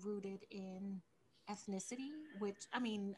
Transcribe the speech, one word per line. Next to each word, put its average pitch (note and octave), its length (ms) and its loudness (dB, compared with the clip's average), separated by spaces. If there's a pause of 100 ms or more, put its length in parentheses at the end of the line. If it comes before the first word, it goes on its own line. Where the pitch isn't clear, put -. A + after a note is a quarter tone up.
rooted G3 360 0 (100)
in F#3+ 500 -2 (500)
ethnicity, G#3+ 600 0 (280)
which, G3+ 180 2 (160)
I A#3+ 80 6
mean, G#3 380 4